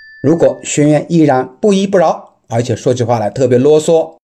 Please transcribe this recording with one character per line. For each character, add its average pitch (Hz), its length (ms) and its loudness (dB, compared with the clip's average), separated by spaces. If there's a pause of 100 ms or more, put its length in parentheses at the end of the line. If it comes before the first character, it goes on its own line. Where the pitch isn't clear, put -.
(220)
如 151 140 2
果 139 260 0
学 - 240 -2
员 151 220 0
依 175 120 2
然 143 280 0 (140)
不 208 100 2
依 196 140 -2
不 196 100 -2
饶， - 380 -2 (140)
而 120 140 -4
且 120 140 -4
说 - 160 -2
起 123 100 -2
话 117 160 -2
来 104 120 -4
特 131 180 -2
别 123 80 2
啰 147 240 4
嗦 160 440 -2